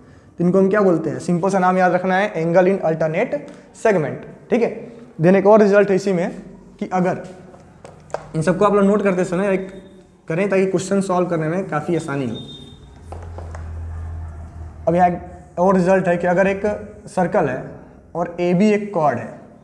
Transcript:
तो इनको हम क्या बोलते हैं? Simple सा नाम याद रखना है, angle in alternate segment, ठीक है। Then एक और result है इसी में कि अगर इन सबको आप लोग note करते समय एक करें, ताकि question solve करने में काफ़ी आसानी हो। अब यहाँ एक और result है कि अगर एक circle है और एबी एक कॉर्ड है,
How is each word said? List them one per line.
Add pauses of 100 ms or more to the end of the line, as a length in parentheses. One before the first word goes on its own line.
(380)
तो
इनको
हम
क्या
बोलते
हैं?
Simple
सा
नाम
याद
रखना
है,
angle
in
alternate (520)
segment,
ठीक
है। (280)
Then
एक
और
result
है
इसी
में (380)
कि
अगर (1120)
इन
सबको
आप
लोग
note
करते
समय
एक (580)
करें,
ताकि
question
solve
करने
में
काफ़ी
आसानी
हो। (2500)
अब
यहाँ
एक (380)
और
result
है
कि
अगर
एक (400)
circle
है (440)
और
एबी
एक
कॉर्ड
है, (240)